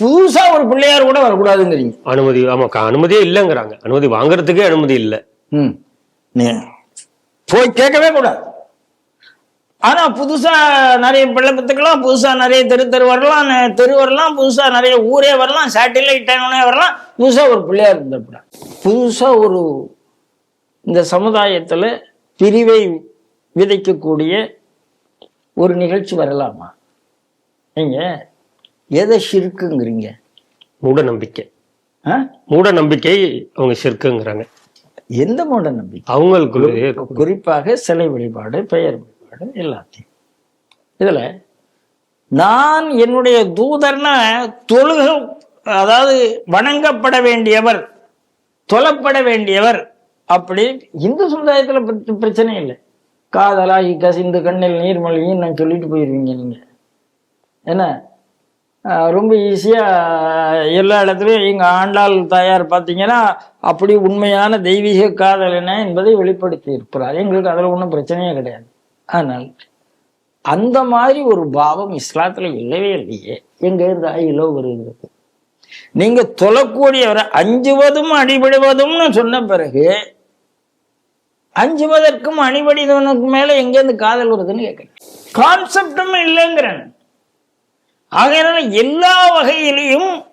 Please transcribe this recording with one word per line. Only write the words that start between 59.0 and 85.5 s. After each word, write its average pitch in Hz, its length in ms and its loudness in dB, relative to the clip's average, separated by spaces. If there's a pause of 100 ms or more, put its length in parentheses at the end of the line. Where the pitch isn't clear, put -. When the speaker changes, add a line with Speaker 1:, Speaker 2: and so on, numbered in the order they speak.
Speaker 1:
ரொம்ப 214 260 2
ஈஸியா 202 500 0 (880)
எல்லா 196 280 2
இடத்துலயும் 196 460 0
எங்க 196 200 0
ஆண்டாள் 196 580 2
தாயார் 185 400 2
பாத்தீங்கன்னா, 180 720 -2 (240)
அப்படி 196 360 0
உண்மையான 202 640 0
தெய்வீக 196 520 2
காதல் 190 400 0
என்ன 180 280 -4
என்பதை 196 360 0
வெளிப்படுத்தி 180 560 -2
இருக்கிறார். 131 440 -8
எங்களுக்கு 190 340 -2
அதுல 175 200 -2
ஒண்ணும் 180 220 -4
பிரச்சனையே 165 420 -4
கிடையாது. 120 320 -10 (400)
ஆனால் 127 480 -6 (880)
அந்த 240 420 0
மாதிரி 254 380 0
ஒரு 190 280 0
பாவம் 156 480 -2
இஸ்லாத்துல 175 580 -6
இல்லவே 151 340 -6
இல்லையே. 110 540 -10 (140)
எங்க 180 280 -2
இந்த 170 260 -4
I 165 200 -2
love 156 220 -2
வருகிறது? 120 560 -10 (840)
நீங்க 226 380 2 (120)
தொழக்கூடியவரை 233 880 2
அஞ்சுவதும் 277 840 2
அடிபடுவதும்னு 269 960 2
சொன்ன 233 320 0
பிறகு, 170 720 -2 (1400)
அஞ்சுவதற்கும் 302 840 0
அடிபடுவதற்கு 277 840 0
மேல 277 280 2
எங்க 254 240 2
இருந்து 262 160 0
காதல் 226 360 0
வருதுன்னு 202 280 -4
கேக்குறேன். - 320 -12 (420)
கான்செப்டும் 359 800 0